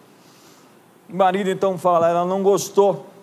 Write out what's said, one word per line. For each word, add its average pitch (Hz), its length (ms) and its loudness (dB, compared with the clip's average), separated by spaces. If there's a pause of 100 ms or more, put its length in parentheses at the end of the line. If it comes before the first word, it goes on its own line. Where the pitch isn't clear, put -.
(1080)
O 170 60 -16
marido 190 340 0
então 190 280 -2
fala, 170 320 2
"Ela 170 160 0
não 190 180 -4
gostou, 196 640 0 (180)